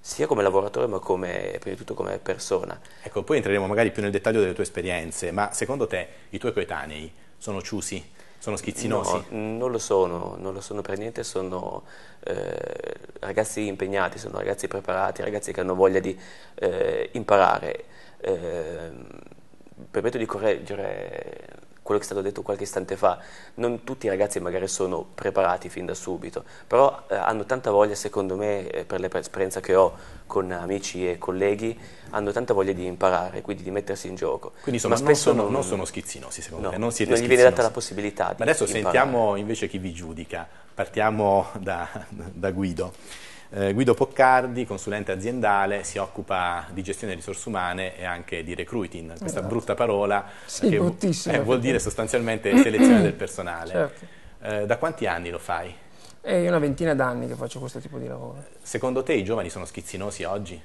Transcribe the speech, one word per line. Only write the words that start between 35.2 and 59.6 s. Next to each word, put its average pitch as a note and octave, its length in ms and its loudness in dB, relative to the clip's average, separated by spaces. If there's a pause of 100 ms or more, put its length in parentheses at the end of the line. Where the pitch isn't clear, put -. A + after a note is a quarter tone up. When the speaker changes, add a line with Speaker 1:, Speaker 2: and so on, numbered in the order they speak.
Speaker 2:
sono, A#2 120 4
Speaker 1:
non G2+ 80 2
Speaker 2:
non C3+ 120 0
sono F#2+ 220 -2
schizzinosi, - 580 -10
secondo G2+ 240 -8
Speaker 1:
no, F2+ 60 -2
Speaker 2:
te, F#2 40 -4
non A#2 140 0
siete A2+ 220 2
Speaker 1:
non A#2 80 6
gli A#2+ 60 0
viene B2 140 10
data B2 140 12
Speaker 2:
schizzinosi. A2+ 180 4
Speaker 1:
la - 0 -
possibilità G#2 540 -2
di F#2+ 100 -2
Speaker 2:
Ma A#2 60 -2
adesso C#3+ 220 4
Speaker 1:
imparare. G#2+ 180 0
Speaker 2:
sentiamo A#2 520 4
invece G#2 320 -4
chi F#2+ 120 -6
vi F#2 120 -6
giudica. E2 560 -10 (240)
Partiamo G#2 760 2 (120)
da, F2+ 300 -4 (200)
da F2+ 420 -6
Guido. F2+ 420 -2 (580)
Eh, G2 220 0
Guido A#2+ 220 6
Poccardi, B2+ 720 4
consulente G2+ 440 -4
aziendale, G2+ 720 2
si - 140 -8
occupa F#2 760 -2
di F#2 120 -8
gestione F#2+ 320 -6
risorse F#2+ 340 -10
umane F#2 480 -4
e F2+ 80 -10
anche F2 380 -6
di E2+ 100 -6
recruiting, F2 540 -6
questa E2 180 -12
Speaker 3:
Esatto. G2 220 -6
Speaker 2:
brutta A2+ 260 -2
parola G2+ 500 2 (220)
Speaker 3:
Sì, - 240 0
Speaker 2:
che D#3+ 80 4
vu-, F3 80 4
Speaker 3:
bruttissima, F3 480 0
Speaker 2:
eh, - 40 2
vuol B2 180 4
Speaker 3:
perché B2 80 0
Speaker 2:
dire B2+ 160 2
sostanzialmente A2+ 840 0
selezione A#2+ 400 8
del F#2+ 120 4
personale. E2+ 580 -6
Speaker 3:
Certo. E3 340 0 (360)
Speaker 2:
Eh, G#2+ 260 -2
da A#2 100 4
quanti D#3 300 0
anni F2 240 -2
lo F2 80 -6
fai? F2+ 340 -4 (480)
Speaker 3:
È F3 260 2
una F3 120 4
ventina D3 340 2
d'anni B2 340 0
che B2 60 -8
faccio A#2+ 260 -8
questo B2+ 200 -10
tipo C3 180 -12
di B2 100 -8
lavoro. B2 360 -12 (180)
Speaker 2:
Secondo B2+ 400 -2
te D#3+ 120 0
i G#2+ 100 2
giovani G2 260 -2
sono F2+ 160 -8